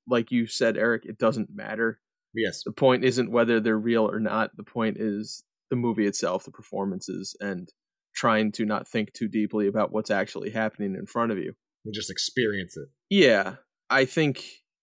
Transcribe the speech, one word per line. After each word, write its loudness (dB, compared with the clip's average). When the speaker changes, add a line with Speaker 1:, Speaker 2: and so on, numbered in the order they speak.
Speaker 1:
like 0
you 2
said, 0
Eric, 0
it -12
doesn't 0
matter. -4
Speaker 2:
Yes. -2
Speaker 1:
The -8
point 4
isn't 2
whether 4
they're 2
real 2
or -4
not. -2
The -14
point -4
is -4
the 0
movie 2
itself, -2
the -16
performances, -6
and -6
trying 2
to -2
not -2
think -4
too -4
deeply 0
about 0
what's -4
actually -2
happening -4
in -10
front -2
of -2
you. -6
Speaker 2:
And -10
just -6
experience -2
it. -12
Speaker 1:
Yeah. 6
I 4
think 0